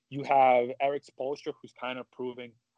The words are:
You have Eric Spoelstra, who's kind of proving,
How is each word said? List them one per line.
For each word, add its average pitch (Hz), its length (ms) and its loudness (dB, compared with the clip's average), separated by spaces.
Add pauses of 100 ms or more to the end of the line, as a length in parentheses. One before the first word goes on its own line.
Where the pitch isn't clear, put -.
(100)
You 139 140 -8
have 127 440 6 (120)
Eric - 240 -2
Spoelstra, 139 580 -10
who's 123 100 -20
kind 127 260 -10
of 123 120 -14
proving, 123 420 -12 (260)